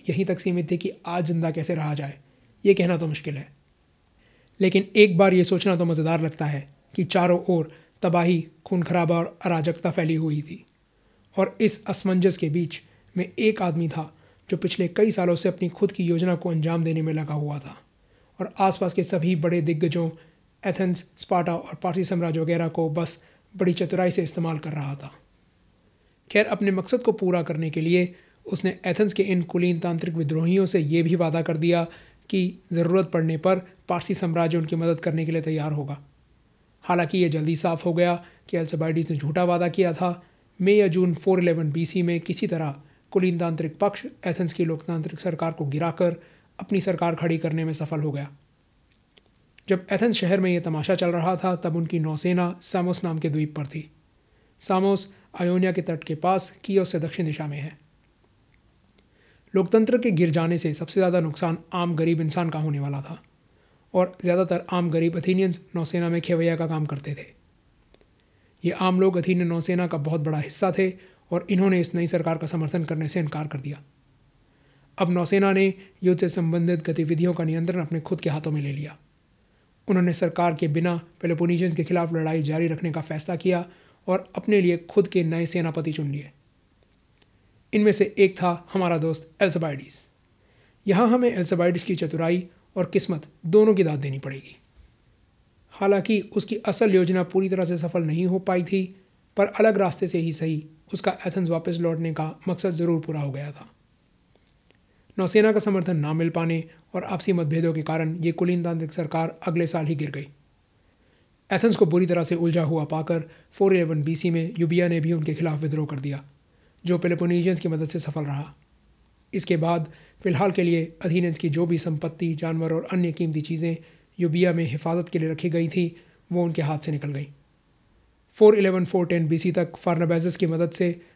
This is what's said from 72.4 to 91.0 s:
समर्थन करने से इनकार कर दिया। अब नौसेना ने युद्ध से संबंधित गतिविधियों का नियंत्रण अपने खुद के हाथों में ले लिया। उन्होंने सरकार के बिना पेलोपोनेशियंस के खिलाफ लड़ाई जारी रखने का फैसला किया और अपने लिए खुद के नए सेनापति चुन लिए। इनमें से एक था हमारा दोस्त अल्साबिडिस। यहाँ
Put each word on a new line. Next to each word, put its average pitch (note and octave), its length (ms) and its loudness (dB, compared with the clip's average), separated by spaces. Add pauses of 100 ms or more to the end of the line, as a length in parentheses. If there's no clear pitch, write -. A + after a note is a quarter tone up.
समर्थन D#3+ 380 -2
करने D#3 240 -4
से F3+ 120 -4
इनकार D3+ 260 -4
कर D3 120 -8
दिया। C#3+ 240 -10 (1160)
अब F3+ 120 0
नौसेना G3 420 2
ने F#3+ 200 4 (300)
युद्ध F3+ 180 4
से F3+ 80 2
संबंधित E3+ 600 0
गतिविधियों E3 460 0
का E3+ 100 -2
नियंत्रण E3+ 380 -2
अपने D#3+ 180 -4
खुद D#3+ 200 -6
के E3 100 -2
हाथों D#3 200 -4
में D3+ 120 -2
ले C#3+ 100 -4
लिया। D3 240 -10 (920)
उन्होंने F3+ 240 4
सरकार E3+ 420 0
के D#3+ 140 -2
बिना E3+ 320 0 (200)
पेलोपोनेशियंस E3+ 560 0
के E3 80 -2
खिलाफ E3+ 280 0
लड़ाई D#3+ 300 0
जारी D#3 260 0
रखने D#3+ 240 -4
का D#3+ 80 -4
फैसला D#3 360 -6
किया F3 280 0 (440)
और F#3 280 -2
अपने G#3 240 2
लिए F3 160 4 (140)
खुद G3 180 2
के F3+ 160 0
नए E3 220 -2
सेनापति D#3+ 460 -2
चुन D3+ 180 -4
लिए। C#3+ 200 -10 (1400)
इनमें G#3 200 4
से G#3 260 2
एक F#3+ 180 6
था F3+ 160 0 (200)
हमारा F3+ 260 2
दोस्त D#3 320 -4 (100)
अल्साबिडिस। D#3+ 580 -2 (880)
यहाँ G3+ 220 4